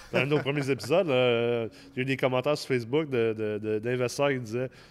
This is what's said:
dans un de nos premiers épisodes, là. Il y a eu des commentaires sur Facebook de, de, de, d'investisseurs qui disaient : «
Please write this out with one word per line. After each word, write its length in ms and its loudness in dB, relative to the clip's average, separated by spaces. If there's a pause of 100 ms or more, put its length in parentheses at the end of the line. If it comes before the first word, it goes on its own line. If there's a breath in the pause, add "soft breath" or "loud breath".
(120 loud breath)
dans 80 2
un 60 2
de 40 -2
nos 100 2
premiers 300 -2
épisodes, 380 2
là. 580 2
Il 300 -14
y 40 -4
a 20 2
eu 40 0
des 120 0
commentaires 400 2
sur 100 -10
Facebook 420 0
de, 280 2
de, 200 -4
de, 220 -2
d'investisseurs 520 0
qui 80 -2
disaient : « 300 -6 (220 loud breath)